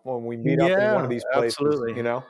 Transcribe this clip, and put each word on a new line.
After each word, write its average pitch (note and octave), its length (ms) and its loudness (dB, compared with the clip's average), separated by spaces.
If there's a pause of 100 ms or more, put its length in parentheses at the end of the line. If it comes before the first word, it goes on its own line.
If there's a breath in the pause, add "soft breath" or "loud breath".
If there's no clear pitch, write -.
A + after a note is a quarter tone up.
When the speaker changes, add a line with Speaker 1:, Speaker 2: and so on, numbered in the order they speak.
Speaker 1:
when B2 220 -6
we A#2 120 -6
meet D#3 240 2
up E3+ 80 4
in G3+ 260 4
one F3 100 0
of B2 80 -2
Speaker 2:
Yeah, - 20 0
Speaker 1:
these A#2 180 -6
places, A#2+ 240 2
Speaker 2:
absolutely. C#3+ 380 0
Speaker 1:
you A#2+ 80 -6
know? A#2+ 280 -2